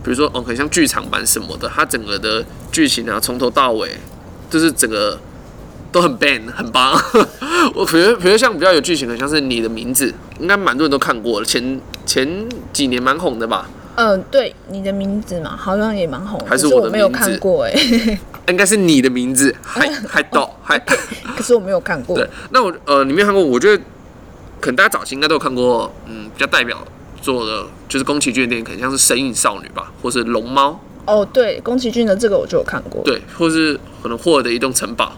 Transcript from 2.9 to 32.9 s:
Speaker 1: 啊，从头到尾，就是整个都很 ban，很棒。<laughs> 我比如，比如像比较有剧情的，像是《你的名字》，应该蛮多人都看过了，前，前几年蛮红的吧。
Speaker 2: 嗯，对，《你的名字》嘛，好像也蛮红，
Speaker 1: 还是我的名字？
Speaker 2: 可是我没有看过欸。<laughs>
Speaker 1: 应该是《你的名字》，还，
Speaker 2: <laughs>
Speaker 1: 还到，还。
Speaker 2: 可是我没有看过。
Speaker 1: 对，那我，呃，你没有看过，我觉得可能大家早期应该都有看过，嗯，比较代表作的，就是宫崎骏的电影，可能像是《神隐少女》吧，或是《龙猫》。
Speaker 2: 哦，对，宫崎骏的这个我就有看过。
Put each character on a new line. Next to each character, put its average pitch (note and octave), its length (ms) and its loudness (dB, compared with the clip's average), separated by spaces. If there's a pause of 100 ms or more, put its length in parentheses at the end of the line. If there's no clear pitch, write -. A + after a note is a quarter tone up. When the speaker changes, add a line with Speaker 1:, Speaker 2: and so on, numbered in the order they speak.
Speaker 1:
啊， G#2 100 -2
从 B2 160 -4
头 B2+ 140 0
到 C3 220 2
尾， G#2 180 -2 (580)
就 D#3+ 100 0
是 D#3+ 120 4
整 B2+ 180 0
个 G#2 300 -2 (720)
都 F3 100 4
很 D#3 180 2
ban， C#3 220 2 (140)
很 A#2+ 160 -8
棒。 C3 280 2 (340)
<laughs> D#4+ 420 0
我 F#3+ 100 0
比 E3 160 4
如， A3 160 6
比 F3+ 140 2
如 G#3+ 60 8
像 A3+ 180 2
比 D3 60 -6
较 F#3 120 6
有 D#3 80 6
剧 D#3+ 160 -2
情 C3+ 120 -4
的， A#2+ 100 -6
像 C3+ 100 -4
是 D#3 120 0
《你 B2+ 200 -2
的 A2+ 80 -2
名 A2+ 240 -6
字》， C3 140 0 (340)
应 D#3+ 60 -4
该 G3+ 100 4
蛮 D#3 200 0
多 D3+ 80 2
人 D3 60 2
都 C#3 60 2
看 B2+ 240 0
过 G#2+ 200 0
了， A2+ 40 -4
前， B2+ 360 -2 (260)
前 F3+ 420 -2 (240)
几 C#3+ 140 0
年 B2 160 0
蛮 C3+ 160 2
红 C#3+ 220 -2
的 A2+ 60 -2
吧。 G#2+ 220 -2 (280)
Speaker 2:
嗯， G#3 340 2
对， C4 200 2 (180)
《你 G3 140 -8
的 G3 100 -4
名 G3 280 -4
字》 F#3+ 220 -10
嘛， - 160 -8
好 G3 180 -2
像 G#3+ 180 0
也 F3+ 120 0
蛮 C3+ 180 -6
红， G3+ 240 -6
Speaker 1:
还 B3 80 0
是 - 120 2
我 B3+ 120 6
的 G3 80 0
名 - 40 -2
字？ - 0 -
Speaker 2:
可 - 0 -
是 - 0 -
我 - 0 -
没 G#3+ 80 0
有 G3+ 80 6
看 B3 300 0
过 E3+ 260 0
欸。 A3+ 560 2 (260)
<laughs> - 20 -
Speaker 1:
应 F3+ 80 2
该 G3 80 4
是 G#3+ 140 4
《你 D#3+ 240 6
的 C3 80 4
名 B2+ 240 -2
字》， C3 160 4 (100)
还， - 260 -2 (100)
Speaker 2:
<laughs> G#3 120 -10
Speaker 1:
还 - 140 0
到， - 400 -2
还。 D3 160 0
Speaker 2:
可 - 640 -4
是 A#3+ 120 4
我 A3+ 60 6
没 F#3+ 120 -4
有 F3+ 80 2
看 E3 240 -4
过。 F3+ 120 -2
Speaker 1:
对， B2 100 2 (240)
那 B3+ 120 4
我， F#3 100 0 (140)
呃， C#3 180 4
你 C3+ 80 0
没 F3 80 4
有 G3+ 60 6
看 G3+ 80 2
过， G3 80 6
我 B2+ 160 4
觉 E3 100 6
得 G#3 80 8 (840)
可 - 60 -6
能 B2+ 100 -2
大 F#3+ 80 6
家 A3 40 4
早 - 160 -2
期 C3+ 120 -8
应 C#3 40 -6
该 D3+ 60 2
都 D#3 80 4
有 C#3+ 40 2
看 C3+ 140 -2
过， B2 400 2 (140)
嗯， G#2+ 280 -14
比 - 60 -12
较 C#3 60 2
代 C3+ 180 2
表 A2+ 140 -6 (420)
作 B2+ 240 -2
的， G#2+ 220 -6 (220)
就 C3+ 100 -2
是 C3+ 60 0
宫 C#3+ 160 0
崎 C3+ 120 0
骏 B2+ 120 0
的 A#2 40 -2
电 A#2+ 120 -2
影， A2+ 40 -8
可 - 60 -12
能 F#2+ 100 -10
像 C3 100 -2
是 C#3 100 -4
《神 B2 180 2
隐 C3 160 -4
少 G#2 260 0
女》 - 120 -16
吧， - 280 -10
或 B2+ 80 -4
是 A#2+ 200 0
《龙 A#2 200 -2
猫》。 C#3 320 2 (320)
Speaker 2:
哦， G#3 200 2
对， A#3 280 2
宫 A#3+ 160 -2
崎 B3 140 0
骏 A#3 160 0
的 F#3+ 80 4
这 A3 140 0
个 G3 100 4
我 - 80 0
就 E3+ 120 0
有 - 60 0
看 - 240 -4
过。 - 160 -8